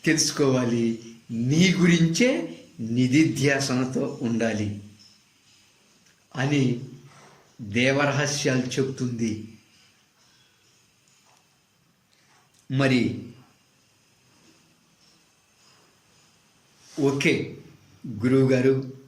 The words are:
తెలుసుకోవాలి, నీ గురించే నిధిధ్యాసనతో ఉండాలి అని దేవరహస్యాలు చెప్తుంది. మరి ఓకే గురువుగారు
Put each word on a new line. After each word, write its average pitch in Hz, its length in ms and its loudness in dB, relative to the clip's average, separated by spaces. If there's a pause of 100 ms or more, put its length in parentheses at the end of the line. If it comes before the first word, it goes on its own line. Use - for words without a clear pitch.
తెలుసుకోవాలి, 123 920 0 (320)
నీ 147 460 2
గురించే 175 800 2 (240)
నిధిధ్యాసనతో 131 1400 0
ఉండాలి 110 580 -2 (1600)
అని 131 440 0 (840)
దేవరహస్యాలు 135 1000 0
చెప్తుంది. 117 840 -4 (3250)
మరి 131 500 0 (3750)
ఓకే 139 580 0 (500)
గురువుగారు 131 840 2 (140)